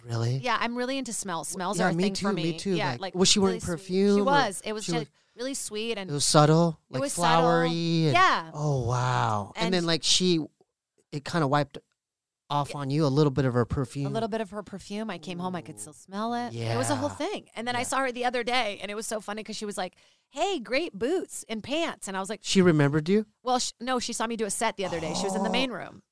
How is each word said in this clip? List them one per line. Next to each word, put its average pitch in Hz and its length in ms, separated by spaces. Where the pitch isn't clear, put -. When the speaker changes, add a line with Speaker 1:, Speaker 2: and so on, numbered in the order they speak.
Speaker 1:
Really? 117 320
Speaker 2:
Yeah, 220 220
I'm 240 180
really 254 200
into 262 140
smell. 170 320
Smells 185 360
Speaker 1:
Yeah, 180 80
Speaker 2:
are - 20
a 170 40
Speaker 1:
me 175 100
Speaker 2:
thing 202 100
Speaker 1:
too, 196 140
Speaker 2:
for 202 60
me. 175 100
Speaker 1:
me 165 140
too. 190 180
Speaker 2:
Yeah, 180 160
Speaker 1:
Like, 143 100
Speaker 2:
like, 185 140
Speaker 1:
was 185 120
she - 120
wearing 190 160
Speaker 2:
really 175 60
sweet. 175 100
Speaker 1:
perfume 190 460
Speaker 2:
She 202 40
Speaker 1:
or - 40
Speaker 2:
was. 269 400
It 220 80
was 214 100
Speaker 1:
she 180 80
Speaker 2:
just 160 140
Speaker 1:
was - 40
Speaker 2:
really 262 160
sweet 220 440
and 190 120
Speaker 1:
It 143 40
was 143 120
subtle, 156 540
Speaker 2:
it - 60
Speaker 1:
like, 262 60
Speaker 2:
was 277 120
subtle. 170 160
Speaker 1:
flowery 165 280
and 143 60
Speaker 2:
Yeah. 240 400
Speaker 1:
Oh, 143 320
wow! 120 680
And - 120
Speaker 2:
And 185 60
Speaker 1:
then, 175 120
like, 165 180
she, 175 400
it 143 100
kinda 160 240
wiped 143 300
off 143 220
Speaker 2:
Yeah. 147 80
Speaker 1:
on 135 100
you 151 160
a - 20
little 139 240
bit 131 140
of 123 80
her 120 100
perfume. 139 440
Speaker 2:
A - 20
little 226 180
bit 214 140
of 196 80
her 208 120
perfume. 208 480
I 175 80
came 175 220
home, 180 160
I 160 60
could 156 180
still 151 140
smell 214 400
it. 240 180
Speaker 1:
Yeah. 233 240
Speaker 2:
It - 20
was 254 120
a 294 80
whole 285 120
thing. 349 460
And 226 100
then 247 120
I - 20
Speaker 1:
Yeah. 262 60
Speaker 2:
saw 269 140
her 262 120
the 240 140
other 247 180
day, 233 380
and 202 100
it 208 40
was 220 120
so 220 140
funny 214 220
'cause 214 120
she 220 100
was 202 120
like, 185 180
"Hey, 339 300
great 226 400
boots 320 480
and 220 160
pants." 294 460
And 190 80
I - 20
was 190 100
like 220 140
Speaker 1:
She - 180
remembered 151 460
you? 208 180
Speaker 2:
Well, 247 160
sh-, - 200
no, 247 200
she 233 120
saw 226 160
me 233 80
do 220 100
a 202 60
set 220 240
the 190 100
other 170 140
day. 156 140
She 185 100
was 196 120
in 214 80
the 220 60
Speaker 1:
Oh. - 40
Speaker 2:
main 254 180
room. - 400